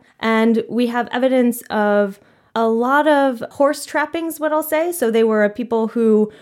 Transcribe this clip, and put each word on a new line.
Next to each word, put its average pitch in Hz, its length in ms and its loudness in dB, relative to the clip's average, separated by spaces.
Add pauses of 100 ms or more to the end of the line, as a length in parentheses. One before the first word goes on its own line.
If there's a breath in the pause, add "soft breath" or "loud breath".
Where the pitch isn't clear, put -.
(180 soft breath)
and 226 500 2
we 240 200 0
have 233 240 -4
evidence 247 580 0
of 208 480 0 (380 soft breath)
a 226 100 0
lot 247 400 2
of 277 320 2 (140)
horse 294 340 -2
trappings, 311 540 -6
what 302 120 -2
I'll 311 120 -2
say. 311 260 -2
So 240 220 -2
they 226 100 2
were 220 220 2
a 202 60 0
people 226 360 -4
who 220 560 2